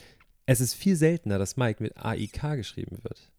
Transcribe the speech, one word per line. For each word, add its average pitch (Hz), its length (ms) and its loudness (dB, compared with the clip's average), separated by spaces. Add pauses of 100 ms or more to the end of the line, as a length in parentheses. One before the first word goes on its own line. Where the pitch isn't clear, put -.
(480)
Es 127 120 4
ist 123 140 0
viel 196 200 2
seltener, 156 440 2
dass 95 180 -2
Mike 117 260 0
mit - 140 -6
A 110 180 -4
I 104 140 -4
K 151 260 -4
geschrieben - 480 -8
wird, - 360 -14